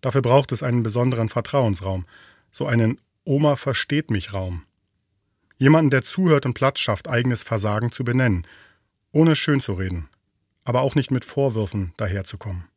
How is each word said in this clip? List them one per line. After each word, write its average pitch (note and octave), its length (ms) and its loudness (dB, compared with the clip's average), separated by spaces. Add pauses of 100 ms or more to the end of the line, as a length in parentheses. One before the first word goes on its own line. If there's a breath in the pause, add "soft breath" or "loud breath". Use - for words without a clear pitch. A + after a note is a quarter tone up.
Dafür C3 220 0
braucht C3 300 4
es A#2 100 -6
einen B2 200 0
besonderen A2+ 460 0
Vertrauensraum, F#2+ 760 -2 (440 soft breath)
so - 160 -6
einen A#2 320 2 (260)
Oma-versteht-mich-Raum. B2 1400 -2 (960)
Jemanden, D3+ 320 6
der C3 100 2
zuhört D#3+ 460 2
und B2 80 -2
Platz C3+ 240 0
schafft, - 300 -4
eigenes B2 340 0
Versagen G#2+ 500 -2
zu - 100 -8
benennen, A#2+ 440 0 (680 soft breath)
ohne D#3+ 200 6
es D3 60 2
schön C#3 220 0
zu G#2+ 140 -4
reden, F2+ 340 -6 (560)
aber B2 160 0
auch C3+ 140 0
nicht C#3 160 0
mit B2+ 160 -2
Vorwürfen G#2+ 720 -2
daherzukommen. F#2+ 680 -6 (120)